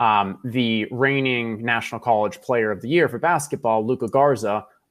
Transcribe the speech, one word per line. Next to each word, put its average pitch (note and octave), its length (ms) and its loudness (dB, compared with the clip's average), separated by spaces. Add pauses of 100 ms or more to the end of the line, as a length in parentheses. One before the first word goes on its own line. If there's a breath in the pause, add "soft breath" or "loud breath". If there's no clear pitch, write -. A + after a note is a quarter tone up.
um, G#2 420 0
the A2+ 480 0
reigning B2 720 -2
National A#2 360 -4
College G#2+ 400 0
Player A2+ 320 0
of F#2 80 -6
the A2+ 80 -10
Year D#3+ 200 4
for A#2 100 -6
basketball, C3 680 0
Luka B2 220 -2
Garza, A2 580 2 (240 soft breath)